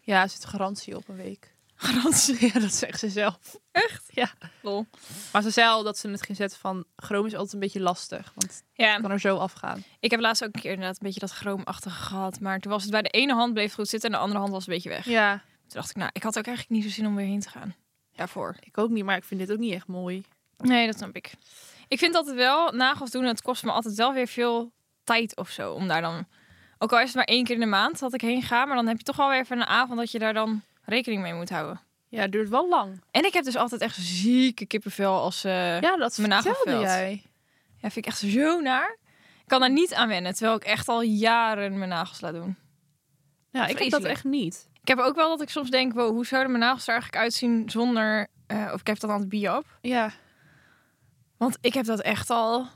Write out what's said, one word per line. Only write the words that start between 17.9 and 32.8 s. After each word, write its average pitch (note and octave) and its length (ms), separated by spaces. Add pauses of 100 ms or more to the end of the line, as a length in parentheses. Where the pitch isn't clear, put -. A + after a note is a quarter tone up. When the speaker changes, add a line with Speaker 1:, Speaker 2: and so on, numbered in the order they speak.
Speaker 2:
Daarvoor. E3+ 460
Speaker 1:
Ik - 180
ook A3 120
niet, G#3+ 140
maar G3 120
ik F3 80
vind F#3+ 160
dit F#3 120
ook G#3+ 60
niet A3+ 140
echt F3 140
mooi. F3+ 380 (320)
Speaker 2:
Nee, B3 300
dat A3 100
snap - 200
ik. - 160 (560)
Ik C#4 100
vind F4 160
altijd C#4+ 220
wel, C#4+ 360
nagels C4 380
doen, B3+ 140
het A#3 180
kost B3 220
me A3+ 80
altijd A3+ 220
wel A#3 180
weer C4 140
veel A#3 460 (320)
tijd A3+ 320
of F#3+ 140
zo F#2 220
om F#3 160
daar E3 120
dan, E3+ 260 (520)
ook A3 140
al A#3+ 80
is B3+ 60
het A#3+ 80
maar B3+ 100
één B3 200
keer A#3+ 100
in A3+ 60
de A3+ 60
maand G#3+ 320
dat B3+ 160
ik B3+ 60
heen B3 220
ga, B3 220
maar C#4 120
dan A#3 100
heb A3+ 100
je A3+ 60
toch C#4 140
wel C#4 120
weer C4 120
even B3+ 200
een A3+ 60
avond B3 320
dat A#3 120
je A#3+ 80
daar A3 160
dan A3 280 (220)
rekening A3 380
mee E3+ 120
moet E3+ 160
houden. E3 300 (280)
Speaker 1:
Ja, A3+ 120
het G3 120
duurt G#3+ 160
wel C4+ 200
lang. G3 320 (100)